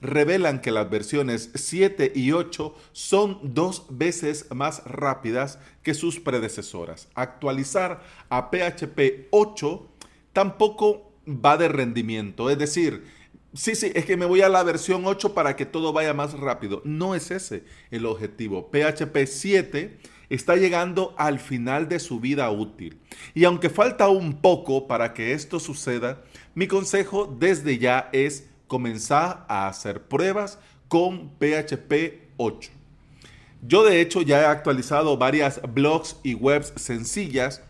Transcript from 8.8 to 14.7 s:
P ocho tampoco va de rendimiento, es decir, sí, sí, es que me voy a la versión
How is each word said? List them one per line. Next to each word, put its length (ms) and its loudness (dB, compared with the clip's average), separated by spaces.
P 420 0
ocho 560 2
tampoco 800 2
va 300 4
de 140 2
rendimiento, 800 -4
es 80 2
decir, 480 -2
sí, 200 -4
sí, 220 -2
es 80 0
que 140 0
me 80 -2
voy 160 6
a 80 8
la 140 4
versión 420 -2